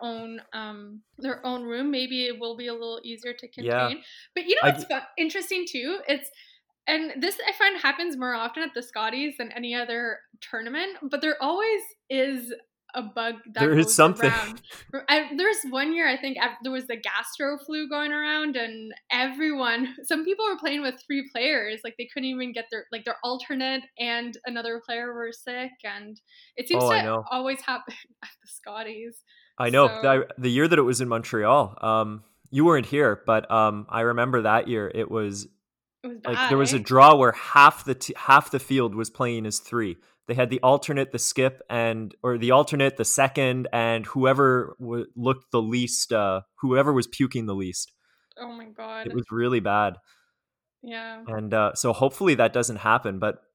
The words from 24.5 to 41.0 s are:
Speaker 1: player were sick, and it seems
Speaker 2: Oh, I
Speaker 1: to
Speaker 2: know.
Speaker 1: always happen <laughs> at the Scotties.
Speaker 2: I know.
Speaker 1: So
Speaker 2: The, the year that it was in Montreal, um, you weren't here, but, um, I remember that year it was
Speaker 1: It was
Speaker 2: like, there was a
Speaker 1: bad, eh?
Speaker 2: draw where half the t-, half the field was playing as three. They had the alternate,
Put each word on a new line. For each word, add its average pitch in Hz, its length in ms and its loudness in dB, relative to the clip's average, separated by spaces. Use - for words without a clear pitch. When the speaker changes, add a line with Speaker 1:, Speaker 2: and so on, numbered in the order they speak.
Speaker 1:
player 240 300 -8
were 233 200 -10
sick, 254 380 -12
and 208 360 -14
it 254 140 -8
seems 349 120 2
Speaker 2:
Oh, 120 80 4
I 220 120 4
Speaker 1:
to - 40 -6
Speaker 2:
know. 110 240 -2
Speaker 1:
always 254 320 -4
happen 247 320 -8
<laughs> - 140 -20
at - 60 -18
the 208 60 -20
Scotties. 220 720 -14
Speaker 2:
I 120 100 -2
know. 135 200 8
Speaker 1:
So 113 120 -6
Speaker 2:
The, 135 260 4
the 127 60 0
year 143 200 4
that 165 100 6
it 135 40 6
was 123 180 2
in 123 80 -2
Montreal, 113 720 2
um, 110 420 0
you 139 120 2
weren't 156 220 6
here, 135 420 2
but, 110 240 2
um, 107 380 2
I 113 120 -2
remember 120 420 2
that 110 260 4
year 107 260 -2
it 110 160 -4
was 101 340 -4
Speaker 1:
It 254 40 -10
was 240 160 -10
Speaker 2:
like, 123 260 0
there 135 80 4
was 135 140 4
a 135 60 0
Speaker 1:
bad, 110 60 0
eh? - 40 -10
Speaker 2:
draw 135 280 12
where 127 180 6
half - 500 6
the 131 120 -2
t-, - 200 -8
half 135 340 6
the 135 100 -2
field 120 360 0
was 110 140 -6
playing 120 360 -4
as 104 140 -4
three. 107 380 -4
They 127 60 -4
had 123 160 2
the 127 120 -2
alternate, 139 520 2